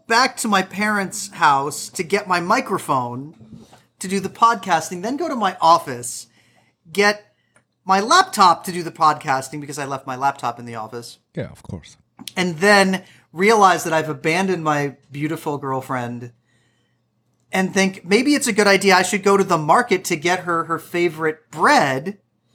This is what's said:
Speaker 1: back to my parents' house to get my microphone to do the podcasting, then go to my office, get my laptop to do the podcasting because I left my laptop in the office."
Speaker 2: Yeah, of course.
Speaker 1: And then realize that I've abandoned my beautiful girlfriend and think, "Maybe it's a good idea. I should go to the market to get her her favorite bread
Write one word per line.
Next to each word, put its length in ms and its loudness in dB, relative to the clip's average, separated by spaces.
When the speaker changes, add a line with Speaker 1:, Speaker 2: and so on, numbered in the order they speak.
Speaker 1:
back 320 2
to 100 -4
my 140 2
parents' 680 -4
house 600 0
to 140 -8
get 240 -4
my 120 0
microphone 1300 -4
to 100 -10
do 120 -2
the 100 -6
podcasting, 720 0
then 160 -6
go 100 -6
to 80 -6
my 240 -2
office, 680 0
get 400 0
my 160 2
laptop 640 4
to 80 -10
do 120 -6
the 80 -8
podcasting 680 0
because 200 -12
I 60 -4
left 200 -8
my 100 -8
laptop 440 -4
in 60 -14
the 100 -12
office." 420 -12
Speaker 2:
Yeah, 160 -10
of 140 -20
course. 340 -16
Speaker 1:
And 200 -2
then 480 4
realize 520 4
that 80 -2
I've 160 0
abandoned 540 -2
my 340 -2
beautiful 460 -6
girlfriend 720 -6
and 220 -2
think, 320 0
"Maybe 300 2
it's 100 -2
a 80 -2
good 140 4
idea. 280 4
I 60 4
should 220 -2
go 120 4
to 80 4
the 140 0
market 480 2
to 100 -2
get 260 -2
her 240 -4
her 120 -4
favorite 720 -4
bread 680 2